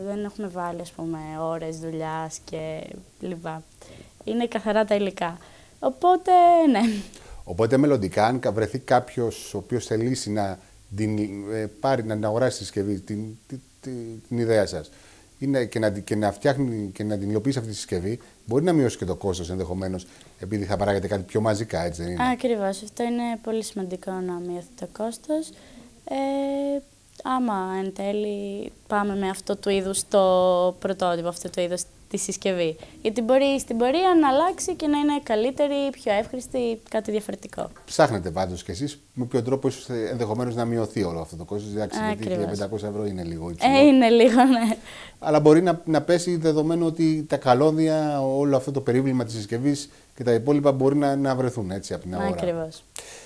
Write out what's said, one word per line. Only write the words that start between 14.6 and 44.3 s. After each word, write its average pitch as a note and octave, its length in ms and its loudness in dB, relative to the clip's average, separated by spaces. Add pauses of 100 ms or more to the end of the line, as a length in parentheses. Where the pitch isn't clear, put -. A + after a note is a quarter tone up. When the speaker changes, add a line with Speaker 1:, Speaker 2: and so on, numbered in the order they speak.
Speaker 2:
σας, E2 240 -6 (500)
είναι C3+ 260 0
και A2 140 -4
να G#2+ 120 2
τη-, G2 100 -4
και G#2+ 140 -4
να G#2 160 2
φτιάχνει B2 640 -2
και G#2+ 100 -8
να G#2+ 140 -2
την G2+ 120 -4
υλοποιήσει A2 280 0
αυτή A2+ 120 -6
τη G2+ 60 -10
συσκευή, G2 440 -4 (260)
μπορεί C3 180 0
να F3+ 100 2
μειώσει C3 240 2
και - 80 -6
το F2+ 100 -2
κόστος F2 340 -4
ενδεχομένως, F#2 580 -6 (320)
επειδή G2+ 260 -6
θα G2 120 -2
παράγεται G2 300 0
κάτι G2 160 -4
πιο G#2+ 180 -2
μαζικά, A2+ 420 -2
έτσι E3+ 200 -6
δεν F3 80 -4
είναι; B3 200 0
Speaker 1:
Ακριβώς. G#3+ 520 -2
Αυτό G#3+ 200 -8
είναι A#3+ 200 -2 (180)
πολύ A3 220 -4
σημαντικό, F#3 480 -8
να F#3 220 -6
μειωθεί F3 340 -8 (120)
το - 80 -8 (100)
κόστος. D4+ 520 -4 (560)
Ε, C#4 760 -2 (420)
άμα G#3+ 500 -2 (100)
εν F#3+ 100 -6
τέλει G3+ 800 -6 (160)
πάμε G#3 280 0
με G3 140 -2
αυτό F#3+ 280 -4
του - 120 -4
είδους G3 380 0
το G3+ 140 6 (580)
πρωτότυπο, F3+ 480 -2
αυτό F3 220 -6
του F3+ 100 -6
είδους F3+ 220 -2 (280)
τη G3+ 80 -4
συσκευή. F3 580 -2 (260)
Γιατί A3+ 200 -2
μπορεί C4+ 380 4
στην A#3 180 -4
πορεία D#4+ 440 4
να D4 80 4
αλλάξει E4+ 460 0
και D#4 120 -4
να D4 100 2
είναι D4 260 0
καλύτερη, C#4 680 0
πιο A3+ 220 -2
εύχρηστη, A#3 640 -4 (100)
κάτι G#3+ 220 -4
διαφορετικό. - 580 -6 (160)
Speaker 2:
Ψάχνετε G#2+ 460 2
πάντως F2+ 320 -4
κι - 80 -8
εσείς C#3+ 280 -6 (140)
με B2 120 -4
ποιον B2 180 0
τρόπο B2+ 240 0
ίσως, - 220 -6
ε, A#2 220 -4
ενδεχομένως A#2 440 -2
να A#2+ 100 -2
μειωθεί A#2 380 -2
όλο E2 160 -4
αυτό D#2+ 160 -10
το E2 80 -12
κόστος, G#2 280 -8
εντάξει, G#2 260 -4
γιατί G#2+ 160 -2
Speaker 1:
Ακριβώς. G#2 200 -4
Speaker 2:
χίλια G2+ 160 -2
πεντακόσια G#2 380 -6
ευρώ G#2 180 -4
είναι F#2 180 -4
λίγο E2+ 260 -8
υψηλό. A#3+ 280 2
Speaker 1:
Ε, C4+ 80 8
είναι C4 240 8
λίγο, A#3 340 8